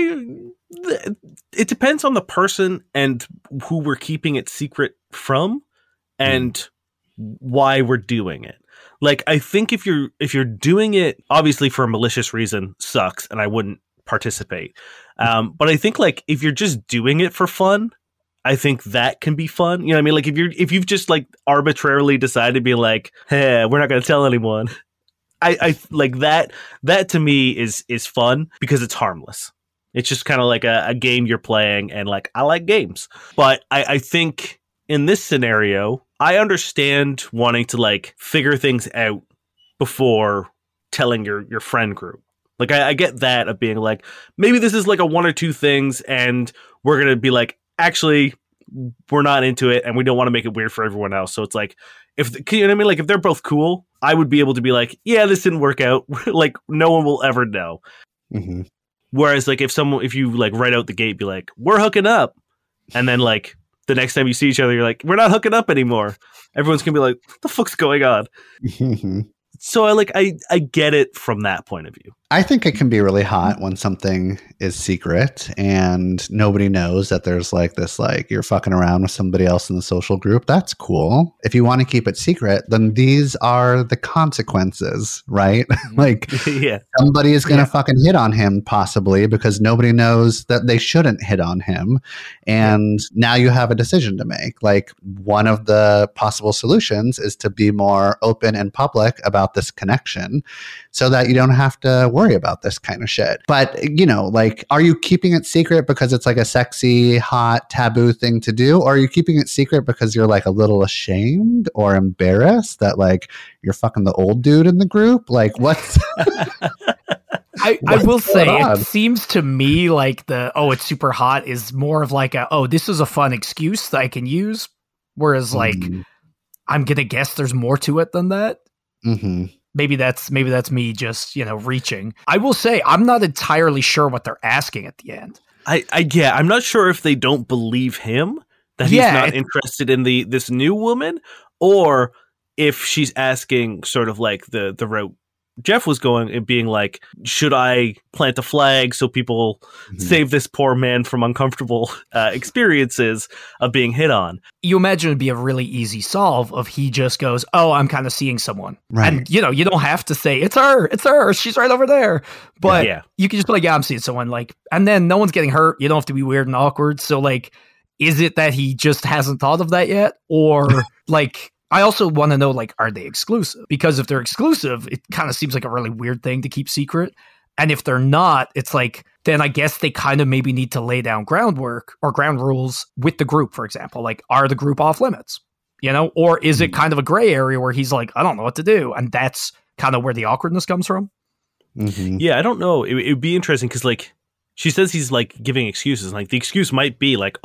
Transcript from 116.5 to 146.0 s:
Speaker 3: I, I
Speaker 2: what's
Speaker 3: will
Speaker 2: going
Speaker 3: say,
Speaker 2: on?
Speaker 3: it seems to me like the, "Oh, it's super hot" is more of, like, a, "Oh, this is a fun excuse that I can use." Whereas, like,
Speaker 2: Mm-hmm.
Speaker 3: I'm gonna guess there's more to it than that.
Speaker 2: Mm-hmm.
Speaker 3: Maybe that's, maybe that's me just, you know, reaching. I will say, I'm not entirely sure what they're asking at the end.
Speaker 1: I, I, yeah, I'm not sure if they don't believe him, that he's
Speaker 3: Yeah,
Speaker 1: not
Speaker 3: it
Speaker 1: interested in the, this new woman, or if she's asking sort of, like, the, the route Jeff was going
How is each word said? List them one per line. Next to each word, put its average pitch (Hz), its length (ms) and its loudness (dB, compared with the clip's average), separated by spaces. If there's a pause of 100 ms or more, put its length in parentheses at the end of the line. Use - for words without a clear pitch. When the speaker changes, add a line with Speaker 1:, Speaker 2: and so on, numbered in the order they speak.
Speaker 3:
I, 214 240 2
I - 100 6
Speaker 2:
what's - 80 4
Speaker 3:
will 240 140 4
Speaker 2:
going - 20 -4
Speaker 3:
say, 196 280 2
Speaker 2:
on? - 320 2
Speaker 3:
it - 40 -6
seems 220 440 0
to 180 140 0
me 143 480 2
like 135 360 0
the, 123 280 -6
"Oh, 147 180 2
it's 127 120 -4
super 139 280 -4
hot" 131 340 0
is 120 260 -8
more 147 300 -2
of, 139 100 -4
like, 135 220 0
a, 123 160 -4
"Oh, 143 160 0
this 156 220 -2
is 165 120 0
a 143 60 0
fun 139 260 0
excuse 156 580 -6
that 143 100 -2
I 127 80 -2
can 123 180 -8
use." 202 420 -4 (460)
Whereas, 135 400 -2
like, 113 220 0
Speaker 2:
Mm-hmm. 90 260 -6 (640)
Speaker 3:
I'm 143 160 0
gonna 139 200 -2
guess 127 300 -4
there's 131 200 -4
more 127 240 0
to 151 220 -2
it 165 120 -2
than 180 180 -2
that. 196 280 -4 (460)
Speaker 2:
Mm-hmm. 95 400 -2 (300)
Speaker 3:
Maybe 143 220 0
that's, 127 340 -2
maybe 131 200 0
that's 127 200 -2
me 120 220 -2
just, 113 440 -10
you 127 80 -6
know, 107 120 -6
reaching. 113 580 -6 (120)
I 170 120 2
will 240 160 2
say, 226 300 0
I'm 175 200 4
not 240 180 4
entirely 156 600 0
sure 147 260 2
what 123 160 -6
they're 120 200 -8
asking 117 420 -2
at - 120 -20
the - 140 -18
end. - 260 -18 (280)
Speaker 1:
I, 160 260 0
I, 170 200 0
yeah, 147 220 4
I'm 151 140 4
not 240 140 4
sure 208 260 2
if - 140 -2
they 151 120 2
don't 127 320 0
believe 120 520 -2
him, 160 420 -4 (380)
that - 100 0
he's 214 100 4
Speaker 3:
Yeah, 233 160 6
Speaker 1:
not 131 140 2
Speaker 3:
it 123 60 -2
Speaker 1:
interested 135 560 -4
in 131 120 2
the, 127 220 2
this 123 260 -4
new 139 240 0
woman, 240 460 -4 (400)
or 160 520 4 (440)
if 147 280 0
she's 147 320 -2
asking 123 680 -2
sort 117 240 -2
of, 107 100 -6
like, 107 280 -4
the, 98 300 -6
the 113 120 -6
route 104 260 -6 (480)
Jeff 226 240 0
was 143 120 0
going 117 320 0